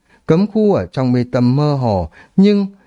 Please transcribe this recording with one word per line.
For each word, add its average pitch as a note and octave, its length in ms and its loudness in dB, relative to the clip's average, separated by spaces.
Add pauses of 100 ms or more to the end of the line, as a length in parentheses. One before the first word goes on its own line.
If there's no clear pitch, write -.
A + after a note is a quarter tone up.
(260)
Cấm F3+ 200 2
khu G#3 280 0
ở G2 120 -4
trong B2+ 260 -2
mi B2 120 0
tâm B2 320 0
mơ D3 180 0
hồ, G#2 340 -2 (280)
nhưng G3+ 300 2 (200)